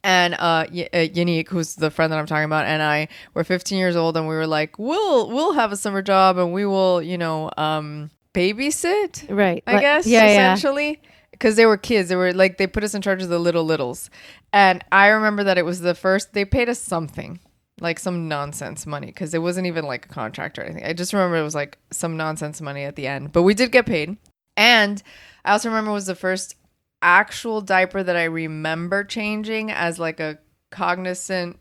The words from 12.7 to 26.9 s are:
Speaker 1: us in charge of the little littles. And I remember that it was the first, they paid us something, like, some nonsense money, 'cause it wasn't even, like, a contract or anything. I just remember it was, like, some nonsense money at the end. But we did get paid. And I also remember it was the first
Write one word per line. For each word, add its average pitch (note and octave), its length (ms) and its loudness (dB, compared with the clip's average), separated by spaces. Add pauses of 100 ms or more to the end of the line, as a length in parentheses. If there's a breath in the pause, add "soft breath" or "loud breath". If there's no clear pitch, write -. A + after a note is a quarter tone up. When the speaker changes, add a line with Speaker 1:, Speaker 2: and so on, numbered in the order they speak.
Speaker 1:
us G#3 100 -6
in G3 80 -6
charge F#3+ 200 -2
of F3+ 60 -6
the E3+ 120 0
little E3+ 240 0
littles. D3+ 440 -4 (460 soft breath)
And F#3+ 280 6 (100)
I G3 160 8
remember G#3+ 360 2
that F#3 140 4
it E3+ 80 2
was F3 160 -4
the F3 120 0
first, F#3+ 380 0
they G3+ 140 -2
paid A#3+ 240 0
us B3 80 -4
something, E3 640 -8 (400)
like, E3+ 180 -4
some F3 300 -4
nonsense D3 580 -8
money, D3 260 -10
'cause E3 220 -8
it E3 80 0
wasn't F3+ 240 -2
even, E3 180 -4
like, B2+ 220 -8
a - 20 -20
contract - 500 -10
or - 40 -10
anything. E3 240 -12
I E3 80 -4
just F3 180 -6
remember F3+ 240 0
it D#3 60 0
was, D3+ 120 -6
like, D3 220 -8 (140)
some E3 260 -6
nonsense D#3 460 -8
money C#3+ 220 -8
at C#3+ 120 -10
the C#3 100 -8
end. C#3 260 -8
But E3+ 100 4
we G3 100 6
did A#3 180 0
get A#3+ 140 4
paid. F3 320 -4 (400)
And G#3 460 4 (420 soft breath)
I G3 80 2
also G#3+ 160 0
remember A3 220 -2
it G#3 40 -2
was G3 120 -6
the F#3 80 -6
first F#3 400 -4 (480)